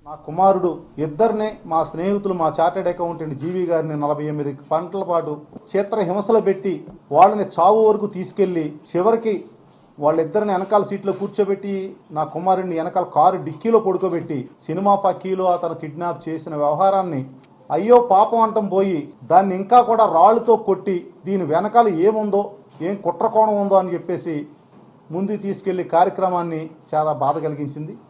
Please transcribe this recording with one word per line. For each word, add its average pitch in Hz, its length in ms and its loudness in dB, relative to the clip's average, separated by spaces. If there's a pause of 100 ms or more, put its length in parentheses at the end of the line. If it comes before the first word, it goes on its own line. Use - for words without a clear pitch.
నా 147 80 -14 (120)
కుమారుడు 185 440 2 (360)
ఇద్దరినే 214 420 0 (240)
మా 160 160 2
స్నేహితులు, 196 540 -2
మా 160 60 2 (120)
చార్టెడ్ 175 320 0
అకౌంటెంట్ 165 500 -6
జీవీ 180 300 -4
గారిని 156 320 -2
నలభై 147 280 -2
ఎనిమిది 147 200 -4 (220)
గంటల 180 360 -4
పాటు 160 220 0 (400)
చిత్ర 202 260 -2 (120)
హింసలు 208 380 0
పెట్టి, 190 260 -2 (420)
వాళ్ళని 202 300 6 (100)
చావు 202 320 4
వరకు 208 280 2
తీసుకెళ్లి, 180 480 -2 (280)
చివరికి 220 420 0 (640)
వాళ్ళిద్దరిని 160 580 0
వెనకాల 196 340 0
సీట్లో 196 300 -4
కూర్చోబెట్టి, 196 560 -4 (420)
నా 156 60 -2 (120)
కుమారుడిని 180 440 -2
వెనకాల 170 260 -2 (120)
కారు 180 200 2 (100)
డిక్కీలో 220 320 0 (100)
పడుకోబెట్టి, 170 500 -4 (260)
సినిమా 196 300 0 (100)
పక్కీలో 185 400 -2 (120)
అతను 165 260 -6
కిడ్నాప్ 165 460 -8
చేసిన 160 340 -10
వ్యవహారాన్ని 175 580 0 (480)
అయ్యో 208 300 6 (160)
పాపం 226 320 4
అంటం 214 180 -2 (100)
పోయి, 190 240 0 (320)
దాన్ని 185 300 6
ఇంకా 233 180 6 (120)
కూడా 220 140 4 (120)
రాళ్లతో 226 380 6 (120)
కొట్టి, 185 300 -2 (300)
దీని 190 260 -2
వెనకాల 214 360 2 (200)
ఏముందో, 208 340 0 (380)
ఏం 185 140 -4 (120)
కుట్రకోణం 220 560 0
ఉందో 196 200 4
అని 180 120 -4
చెప్పేసి 165 400 -6 (760)
ముందుకు 196 360 -4
తీసుకెళ్లే 185 380 -4 (100)
కార్యక్రమాన్ని 175 720 0 (240)
చాలా 151 180 0 (120)
బాధ 147 140 0 (100)
కలిగించింది. 151 460 -8 (160)